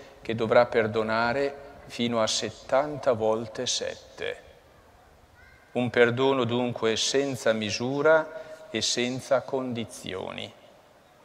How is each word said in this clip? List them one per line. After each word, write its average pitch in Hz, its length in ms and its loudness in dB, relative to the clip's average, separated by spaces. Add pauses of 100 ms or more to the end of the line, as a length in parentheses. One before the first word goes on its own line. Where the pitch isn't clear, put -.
(220)
che 113 140 -4
dovrà 117 320 6
perdonare 113 880 0 (320)
fino 120 340 0
a 110 60 4
settanta 135 840 0
volte 110 520 0
sette. - 720 -6 (1300)
Un 123 180 0
perdono 123 540 4
dunque 117 540 0
senza 135 560 0
misura 139 1160 0
e 110 140 -2
senza 123 580 0
condizioni. 104 1080 -8 (760)